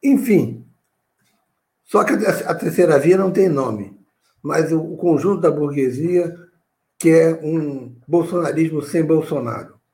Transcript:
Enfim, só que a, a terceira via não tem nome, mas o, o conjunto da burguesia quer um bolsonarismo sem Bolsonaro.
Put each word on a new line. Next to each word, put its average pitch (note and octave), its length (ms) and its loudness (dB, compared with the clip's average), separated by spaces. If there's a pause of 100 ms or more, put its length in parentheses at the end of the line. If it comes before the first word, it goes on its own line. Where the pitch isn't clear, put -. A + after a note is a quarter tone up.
Enfim, G#3 600 2 (1200)
só G#3 200 0
que - 100 0
a, G3+ 380 -2
a - 20 0
terceira D#3+ 460 2
via E3+ 180 4
não F#3+ 140 0
tem F#3+ 180 4
nome, A#2+ 500 -4 (400)
mas D#3+ 320 -2
o, D#3+ 80 2
o D#3+ 180 -10
conjunto E3+ 440 0
da E3+ 80 4
burguesia D3 880 -2 (640)
quer E3 440 4
um D3 520 -6 (120)
bolsonarismo D#3+ 760 -2
sem E3 200 -2
Bolsonaro. C#3 760 -4 (140)